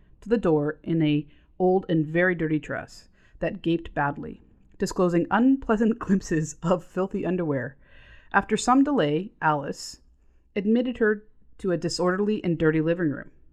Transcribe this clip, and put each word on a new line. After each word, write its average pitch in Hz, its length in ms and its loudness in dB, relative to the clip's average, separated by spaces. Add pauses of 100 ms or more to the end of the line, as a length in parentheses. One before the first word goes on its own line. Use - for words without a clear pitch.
(200)
to - 80 -20
the 226 100 2
door 151 460 0
in 165 180 0
a 151 240 2 (320)
old 185 300 2
and 160 180 2
very 175 300 2
dirty 156 240 -2
dress - 480 -10 (320)
that 175 220 -6
gaped 165 320 -2
badly, - 480 -4 (360)
disclosing 175 540 0
unpleasant 233 680 2
<laughs> - 0 -
glimpses 170 600 -2
of 175 220 0
filthy 190 420 -4
underwear. 147 520 -4 (560)
After 196 240 2
some 254 260 4
delay, 190 480 0 (100)
Alice 147 600 -2 (520)
admitted 233 440 0
her 214 260 0 (360)
to 190 120 -2
a 170 60 2
disorderly 180 680 -2
and 165 140 0
dirty 156 240 4
living 170 280 0
room, - 220 -8 (220)